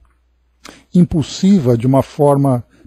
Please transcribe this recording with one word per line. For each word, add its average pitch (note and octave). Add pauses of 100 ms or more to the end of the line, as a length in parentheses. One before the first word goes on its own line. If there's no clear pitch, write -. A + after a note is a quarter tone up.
(920)
impulsiva, F3
de A#2
uma C3+
forma C#3 (260)